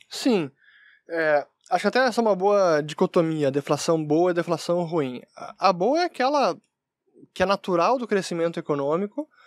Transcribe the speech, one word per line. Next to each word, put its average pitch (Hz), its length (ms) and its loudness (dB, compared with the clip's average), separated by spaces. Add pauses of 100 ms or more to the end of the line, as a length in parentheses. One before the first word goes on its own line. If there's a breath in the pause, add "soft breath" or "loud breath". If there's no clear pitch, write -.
Sim. 185 420 -2 (560 soft breath)
É, 156 400 0 (220)
acho 180 140 0
que 208 40 2
até 220 120 2
essa 247 200 0
é 233 40 2
uma 208 120 2
boa 185 460 2
dicotomia: 160 680 0
deflação 151 540 0
boa 160 280 2
e - 20 -2
deflação 175 500 -2
ruim. 147 380 -4 (120)
A, - 360 -2
a 190 40 2
boa 226 280 0
é - 20 0
aquela 269 540 -2 (760)
que - 80 -2
é 185 40 4
natural 190 520 0
do 247 80 -6
crescimento 170 540 -2
econômico, 160 680 -2 (220 soft breath)